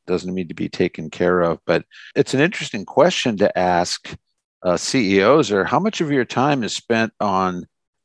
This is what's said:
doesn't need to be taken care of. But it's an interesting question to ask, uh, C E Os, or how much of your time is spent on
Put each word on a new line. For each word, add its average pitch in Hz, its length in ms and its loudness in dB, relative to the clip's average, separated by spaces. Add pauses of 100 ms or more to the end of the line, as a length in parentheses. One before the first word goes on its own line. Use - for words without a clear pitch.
doesn't 90 300 -4
need 90 140 -6
to - 60 -14
be - 120 -4
taken 85 420 -4
care 90 320 0
of. 85 240 0
But 82 200 0 (300)
it's - 180 0
an 135 80 2
interesting 147 420 -2
question 135 540 2
to 98 200 0
ask, 90 560 0 (480)
uh, 90 140 0
C 98 440 2
E 95 40 6
Os, 123 280 4
or 98 120 2
how - 160 0
much 208 220 -2
of 151 100 -2
your 135 140 0
time 135 400 0
is 92 100 -6
spent 113 460 -2
on 92 440 -2 (400)